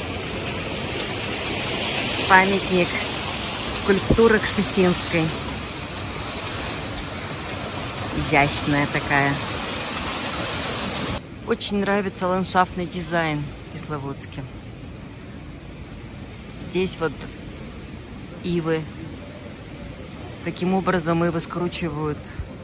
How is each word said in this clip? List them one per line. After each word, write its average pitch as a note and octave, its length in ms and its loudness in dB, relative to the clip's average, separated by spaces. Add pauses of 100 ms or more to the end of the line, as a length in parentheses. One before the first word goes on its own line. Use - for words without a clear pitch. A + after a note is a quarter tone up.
(2250)
памятник F#3 580 8 (840)
скульптуры A3 680 6
Кшесинской. F3+ 840 4 (3000)
Изящная C#3+ 760 4
такая. C#3+ 400 4 (2000)
Очень G#3 320 0
нравится G3 500 2
ландшафтный F#3 580 4
дизайн D#3+ 560 0 (280)
в - 40 -12
Кисловодске. C#3 680 -8 (2250)
Здесь F#3 300 0
вот D#3+ 140 0 (1300)
ивы. E3 380 0 (1600)
Таким F3 300 0
образом E3+ 500 4
ивы E3+ 160 2
скручивают. D#3 760 -2 (460)